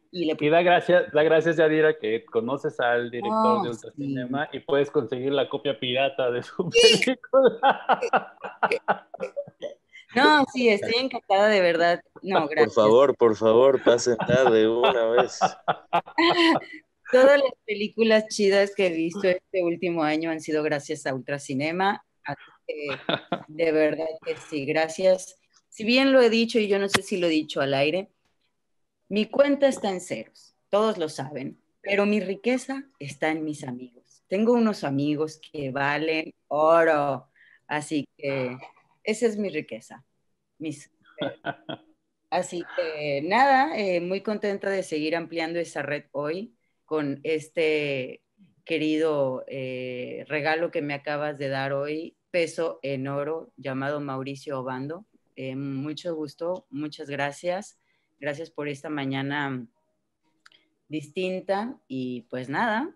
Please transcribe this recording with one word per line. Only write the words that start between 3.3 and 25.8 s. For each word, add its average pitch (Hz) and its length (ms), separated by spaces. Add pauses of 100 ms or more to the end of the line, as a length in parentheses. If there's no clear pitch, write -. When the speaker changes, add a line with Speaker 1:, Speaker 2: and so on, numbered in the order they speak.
Speaker 2:
Oh, 120 60
Speaker 1:
de 120 60
Ultracinema 135 800
Speaker 2:
sí. 135 60
Speaker 1:
y - 20
puedes 139 300
conseguir 131 420
la 135 160
copia 139 300
pirata 131 520
de 120 140
su - 280
Speaker 2:
Sí. 453 320
Speaker 1:
película. 262 560
<laughs> - 1500 (1080)
Speaker 2:
No, 294 360
sí, 247 160
estoy 208 280
encantada, 233 520
de 208 120
verdad. 170 400 (220)
No, 185 180
Speaker 3:
Por 147 100
Speaker 2:
gracias. 117 240
Speaker 3:
favor, 117 420
por 113 200
favor, 120 480
pasen 120 320 (120)
ya 127 220
de 110 180
una 117 380
vez. 117 320
Speaker 2:
<laughs> - 1500 (280)
Todas 269 260
las 262 140 (120)
películas 220 640
chidas 196 480
que 185 120
he - 40
visto 175 360
este 185 340
último 170 400
año 156 280
han 160 100
sido 151 240
gracias 147 420
a 139 80
Ultracinema. 143 880 (200)
Así 143 160 (260)
que, 147 320 (500)
de 156 240
verdad 156 340 (200)
que 160 100
sí, 143 300
gracias. 160 680 (320)
Si - 160